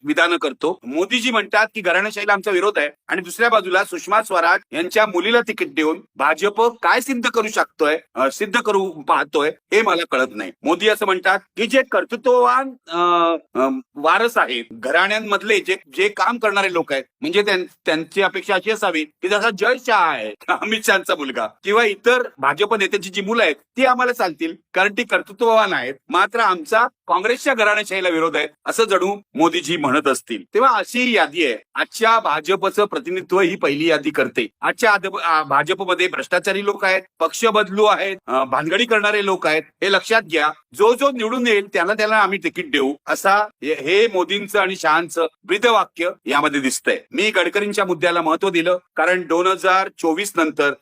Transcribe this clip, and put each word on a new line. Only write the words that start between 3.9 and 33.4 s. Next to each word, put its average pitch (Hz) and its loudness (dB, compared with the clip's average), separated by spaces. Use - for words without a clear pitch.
स्वराज 180 2
यांच्या 180 0
मुलीला 214 2
तिकीट 180 -6
देऊन 160 0
भाजप 170 0
काय 226 2
सिद्ध 240 -2
करू 226 0
शकतोय, 156 0
अ, 131 0
सिद्ध 208 -2
करू 196 0
पाहतोय, 151 -2
हे 190 0
मला 175 0
कळत 127 0
नाही. 98 -10
मोदी 175 0
असं 214 0
म्हणतात 190 0
की 226 -2
जे 262 2
कर्तृत्ववान, 247 2
अ, 170 -6
अ, 135 2
वारस 196 0
आहेत, 127 -2
घराण्यांमधले 202 -2
जे, 185 -4
जे 196 0
काम 214 -2
करणारे 196 -2
लोक 165 -4
आहेत, 135 -4
म्हणजे 175 -2
त्यां-, 190 -2
त्यांची 165 -2
अपेक्षा 190 -2
अशी 190 -4
असावी 185 -2
की - -10
जसा 208 0
जय 220 0
शहा 196 2
आहे, 110 -6
<laughs> - -2
अमित 214 -4
शहाचा 190 0
मुलगा, 131 -6
किंवा 214 2
इतर 233 0
भाजप 147 0
नेत्यांची 196 -2
जी 190 -6
मुलं 220 -2
आहेत, 160 0
ती 254 2
आम्हाला 247 2
चालतील, 165 -4
कारण 196 2
ती 233 -4
कर्तृत्ववान 208 0
आहेत, 135 -4
मात्र 196 0
आमचा 208 0
काँग्रेसच्या 240 0
घराणेशाहीला 208 0
विरोध 160 0
आहे, 151 -2
असं 220 0
जणू 202 0
मोदीजी 165 0
म्हणत 143 0
असतील. 135 -4
तेव्हा 240 4
अशी 233 -2
यादी 160 0
आहे. 120 0
आजच्या 220 0
भाजपचं 180 0
प्रतिनिधित्व 180 -2